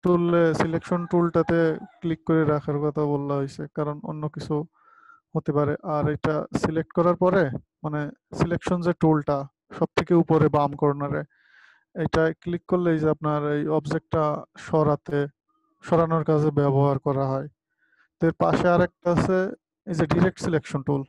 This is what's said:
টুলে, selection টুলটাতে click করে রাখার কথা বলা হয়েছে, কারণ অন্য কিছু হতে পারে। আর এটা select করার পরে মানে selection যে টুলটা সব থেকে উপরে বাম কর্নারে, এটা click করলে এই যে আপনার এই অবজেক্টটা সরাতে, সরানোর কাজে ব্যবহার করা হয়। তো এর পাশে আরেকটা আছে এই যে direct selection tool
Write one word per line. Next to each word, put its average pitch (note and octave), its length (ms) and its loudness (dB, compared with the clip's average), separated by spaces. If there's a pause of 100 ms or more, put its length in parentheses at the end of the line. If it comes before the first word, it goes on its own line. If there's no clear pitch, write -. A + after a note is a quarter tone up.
টুলে, F3 400 2 (160)
selection E3 400 -2 (100)
টুলটাতে E3+ 480 2 (420)
click D#3+ 280 -4
করে D#3+ 140 4 (100)
রাখার D3 320 -2
কথা D3+ 180 -2 (100)
বলা C#3+ 260 -2
হয়েছে, C#3 240 -6 (140)
কারণ D3 200 -6 (140)
অন্য D3+ 120 -8 (120)
কিছু - 200 -6 (800)
হতে D#3 220 -4
পারে। D3 180 2 (200)
আর D3 100 0 (120)
এটা D#3 180 -2 (280)
select D#3+ 360 -2
করার F3 240 4
পরে F#3 200 4 (420)
মানে D3+ 160 -4 (380)
selection E3+ 480 0
যে F3 60 0 (100)
টুলটা D3+ 360 2 (400)
সব D#3+ 100 0 (100)
থেকে E3+ 140 0 (100)
উপরে D#3 240 4 (100)
বাম C#3+ 140 2 (120)
কর্নারে, C#3+ 400 -2 (840)
এটা D#3+ 180 0 (200)
click F3 280 -6
করলে F3+ 240 2
এই D#3 80 0
যে D#3 120 2
আপনার D3+ 260 -2 (160)
এই D3 60 -2 (160)
অবজেক্টটা D#3 460 -2 (420)
সরাতে, D3 540 0 (680)
সরানোর E3 440 2
কাজে D3+ 200 2 (100)
ব্যবহার C#3 360 2 (100)
করা C#3 260 -2
হয়। C#3 160 -6 (680)
তো - 120 -4
এর D#3+ 140 -2
পাশে E3+ 320 2
আরেকটা F3 420 0
আছে F#3 220 0 (520)
এই F3 80 -4
যে E3 140 2
direct F3 320 2
selection D#3 440 -4
tool C#3 200 0